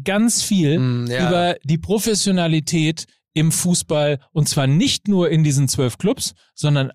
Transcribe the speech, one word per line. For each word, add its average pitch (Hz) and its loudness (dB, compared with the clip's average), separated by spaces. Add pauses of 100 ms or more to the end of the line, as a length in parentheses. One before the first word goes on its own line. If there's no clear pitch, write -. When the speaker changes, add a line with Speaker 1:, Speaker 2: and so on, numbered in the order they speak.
Speaker 1:
ganz 214 0
viel 165 2
Speaker 2:
Mm, 123 -2
ja. 127 -2
Speaker 1:
über 175 0
die 160 0
Professionalität 170 0 (280)
im 160 2
Fußball 151 0 (120)
und 151 0
zwar 139 0
nicht 185 0
nur 180 2
in 160 2
diesen 139 2
zwölf 127 -2
Clubs, - -2 (200)
sondern 143 -2